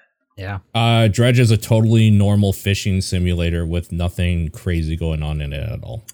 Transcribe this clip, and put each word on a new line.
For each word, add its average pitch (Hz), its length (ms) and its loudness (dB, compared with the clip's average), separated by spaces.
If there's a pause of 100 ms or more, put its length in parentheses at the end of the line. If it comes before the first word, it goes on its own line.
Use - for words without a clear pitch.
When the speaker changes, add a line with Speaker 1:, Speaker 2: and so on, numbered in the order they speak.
(360)
Speaker 1:
Yeah. 98 220 -10 (140)
Speaker 2:
Uh, 117 360 2
Dredge 120 320 2
is 117 100 4
a 113 60 4
totally 110 540 4
normal 101 420 4
fishing 98 480 -2
simulator 85 680 -2
with 82 240 -6
nothing 87 600 -2
crazy 82 460 -4
going 80 240 -4
on 76 200 -6
in 71 120 -8
it 71 160 -8
at - 140 -10
all. 120 320 -14